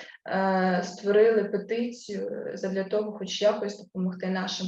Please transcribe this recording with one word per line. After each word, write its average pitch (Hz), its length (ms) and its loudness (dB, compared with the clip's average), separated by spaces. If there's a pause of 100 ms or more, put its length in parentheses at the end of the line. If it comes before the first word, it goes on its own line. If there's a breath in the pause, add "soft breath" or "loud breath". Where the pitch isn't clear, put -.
(280 loud breath)
е, 185 560 2
створили 208 600 4
петицію 208 1120 -4
задля 190 300 -2
того, 214 280 -2
хоч 190 300 -8
якось 214 420 0
допомогти 185 440 -4
нашим 185 400 -4